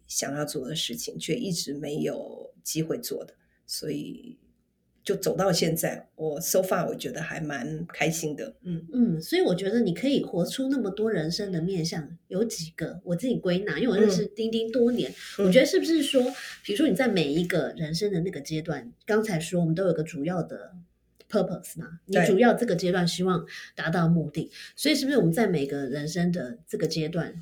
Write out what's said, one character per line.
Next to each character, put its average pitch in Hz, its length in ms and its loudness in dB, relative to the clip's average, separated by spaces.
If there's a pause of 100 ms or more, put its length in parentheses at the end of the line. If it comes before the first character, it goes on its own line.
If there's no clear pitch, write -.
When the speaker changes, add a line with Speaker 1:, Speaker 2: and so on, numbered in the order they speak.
Speaker 1:
想 139 280 -4
要 147 100 -2
做 139 220 -6
的 156 80 -6
事 117 200 -4
情， - 220 -8
却 156 180 -4
一 190 160 -2
直 165 220 -4
没 147 240 -6
有 - 560 -6 (100)
机 160 200 -2
会 156 160 -4
做 - 260 -8
的， - 80 -20 (320)
所 - 260 -8
以 - 460 -10 (640)
就 196 120 0
走 - 200 0
到 190 160 2
现 170 240 2
在， - 400 -4
我 156 240 -6
so 185 200 2
far 185 280 2
我 - 80 -4
觉 139 160 -8
得 147 80 -8
还 160 220 -8
蛮 156 460 -6
开 - 200 0
心 160 280 -2
的， - 260 -10
嗯。 170 320 -6
Speaker 2:
嗯， 190 280 2
所 - 160 -2
以 381 40 6
我 214 120 4
觉 190 140 -2
得 226 120 2
你 185 160 2
可 262 120 0
以 285 160 4
活 175 220 0
出 262 240 -2
那 277 80 2
么 202 140 -2
多 214 200 0
人 160 180 0
生 196 220 -4
的 165 80 0
面 175 240 0
向， 165 240 -4 (200)
有 185 160 0
几 170 320 -6
个 170 280 -8
我 175 120 -2
自 254 100 -2
己 226 100 2
归 175 240 0
纳， 170 200 -2
因 240 100 2
为 185 60 4
我 202 40 4
认 214 100 8
识 185 180 2
丁 226 240 -4
丁 226 200 0
多 240 200 4
年， 170 180 0 (300)
Speaker 1:
嗯。 202 40 2
嗯。 190 40 6
Speaker 2:
我 180 40 6
觉 254 80 10
得 277 60 10
是 359 140 4
不 285 40 2
是 311 200 2
说， 254 200 4 (400)
比 202 80 -6
如 202 60 -2
说 302 100 4
你 190 80 4
在 254 120 2
每 160 260 2
一 175 120 2
个 151 300 0
人 160 180 -4
生 202 180 0
的 170 100 0
那 185 80 -2
个 156 100 -8
阶 156 220 -4
段， 175 320 -6 (120)
刚 214 180 2
才 190 160 0
说 175 200 -2
我 170 60 4
们 160 80 4
都 190 140 2
有 165 60 4
个 156 100 0
主 160 200 -6
要 170 200 0
的 101 280 -14 (560)
purpose 185 520 -2
嘛， 165 260 -12
Speaker 1:
对。 185 160 2
Speaker 2:
你 165 60 4
主 190 100 6
要 233 160 8
这 - 100 0
个 196 120 2
阶 175 160 0
段 175 160 2
希 180 160 -2
望 185 200 2 (320)
达 156 140 -4
到 165 180 2
目 160 220 4
的， - 220 -6 (240)
所 294 160 2
以 - 20 6
是 262 120 0
不 277 60 2
是 277 60 4
我 190 60 6
们 165 100 4
在 220 140 4
每 151 180 2
个 143 220 -2
人 147 200 -4
生 175 240 0
的 123 360 -6
这 214 100 -6
个 156 80 0
阶 156 240 0
段， 165 320 -4